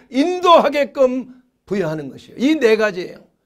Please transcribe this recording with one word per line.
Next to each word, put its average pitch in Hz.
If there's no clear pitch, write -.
인도하게끔 285
부여하는 156
것이에요. -
이 294
네 226
가지예요. 185